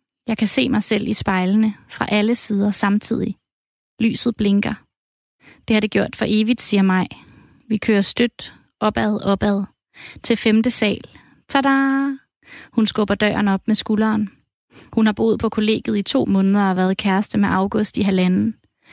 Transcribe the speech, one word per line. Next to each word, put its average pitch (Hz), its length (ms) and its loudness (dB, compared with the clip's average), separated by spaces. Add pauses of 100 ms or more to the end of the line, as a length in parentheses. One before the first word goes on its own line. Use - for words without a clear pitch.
(280)
Jeg 226 100 -2
kan 214 100 0
se 254 220 0
mig 214 140 0
selv 202 240 -2
i 208 60 -4
spejlene 202 600 0 (160)
fra - 200 -6
alle 214 260 2
sider 208 360 -2
samtidig. 202 640 -2 (640)
Lyset 226 360 0
blinker. 202 380 0 (960)
"Det 233 60 0
har 214 80 2
det 214 100 -4
gjort - 240 -2
for 226 120 -2
evigt," 214 340 0
siger 196 220 2
Maj. 185 240 2 (600)
Vi 214 80 0
kører 202 240 2
støt - 520 -4 (260)
opad, 214 420 -2
opad. 202 420 0 (600)
Til 226 140 0
femte 220 320 2
sal. 214 320 -2 (480)
Tada! 269 680 2 (560)
Hun 220 140 2
skubber 196 280 -2
døren 208 320 0
op 190 200 0
med 214 80 2
skulderen. 214 540 0 (640)
Hun 220 120 2
har 214 80 2
boet 220 260 0
på 226 100 0
kollegiet 214 480 0
i 202 40 0
to - 240 0
måneder 196 440 2
og 185 60 0
været 185 220 0
kæreste 202 400 -2
med 202 120 2
August 202 480 -2
i - 40 0
halvanden. 190 540 2 (380)